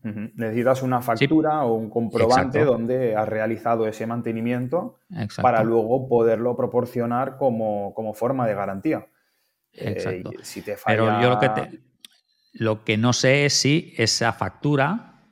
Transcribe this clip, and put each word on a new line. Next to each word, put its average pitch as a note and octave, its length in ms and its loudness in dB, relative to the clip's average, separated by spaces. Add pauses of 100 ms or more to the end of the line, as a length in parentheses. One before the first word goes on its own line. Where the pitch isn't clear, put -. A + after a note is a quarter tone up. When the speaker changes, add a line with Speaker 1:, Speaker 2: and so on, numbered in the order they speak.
Speaker 1:
Ujú. G#2+ 300 -8
Necesitas A#2+ 480 0
una B2+ 180 0
Speaker 2:
Sí. B2+ 60 -8
Speaker 1:
factura D3+ 580 2
o A#2 100 2
un A2+ 160 -4
comprobante A#2 680 2
Speaker 2:
Exacto. D3 140 4
Speaker 1:
donde A#2 420 0
has G#2+ 140 0
realizado A2 580 0
ese A2 200 -6
mantenimiento A#2+ 920 -4 (120)
Speaker 2:
Exacto. A2 320 -6
Speaker 1:
para A#2 200 4
luego A#2 460 2
poderlo A#2 480 2
proporcionar A#2+ 800 -2
como, G#2+ 580 -2
como A2 200 -6
forma B2 340 -2
de G#2+ 60 0
garantía. G2 520 -4 (680)
Speaker 2:
Exacto. F#2+ 600 -6
Speaker 1:
Eh, - 80 -16
y - 40 -20
si - 180 -12
te G#2 140 -8 (100)
Speaker 2:
Pero A2 360 2
yo B2 80 6
lo B2 80 2
que C3+ 80 4
Speaker 1:
falla G#2+ 240 -2
Speaker 2:
te, - 80 -18 (760)
lo G#2+ 300 -2
que G#2+ 140 0
no A#2+ 160 4
sé C#3 320 4
es C#3 80 0
si D3+ 420 0
esa A2+ 360 0
factura D3 1000 -2